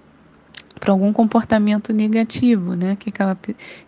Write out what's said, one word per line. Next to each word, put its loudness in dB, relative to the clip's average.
pra 0
algum 2
comportamento 0
negativo, 0
né, -2
que -10
aquela -2
pe-, -10